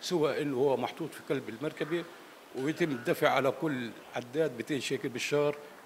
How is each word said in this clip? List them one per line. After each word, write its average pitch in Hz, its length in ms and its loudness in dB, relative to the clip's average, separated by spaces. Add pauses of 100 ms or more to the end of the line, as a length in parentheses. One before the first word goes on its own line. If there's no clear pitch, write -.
سوى 151 400 2
إنه 143 160 -2
هو 131 200 4
محطوط 123 360 -4
في - 200 -4
قلب 127 160 -2
المركبة 156 540 -4 (520)
ويتم 151 360 0
الدفع 139 380 4
على 131 220 6
كل 127 400 -2 (240)
عداد 135 380 0
مائتين 120 280 -2
شيكل 131 280 -2
بالشهر، 147 460 2 (300)